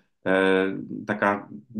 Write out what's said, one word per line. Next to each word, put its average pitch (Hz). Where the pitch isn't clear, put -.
e, 95
taka 104